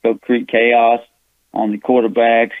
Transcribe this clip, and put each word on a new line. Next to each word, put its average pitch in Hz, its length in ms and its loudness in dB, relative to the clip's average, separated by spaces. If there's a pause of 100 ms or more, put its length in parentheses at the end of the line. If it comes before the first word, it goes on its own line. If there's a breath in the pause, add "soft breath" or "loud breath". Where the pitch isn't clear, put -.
go 113 120 0
create 120 340 -4
chaos 117 520 2 (540)
on 110 180 -4
the 104 60 -8
quarterbacks, 117 840 0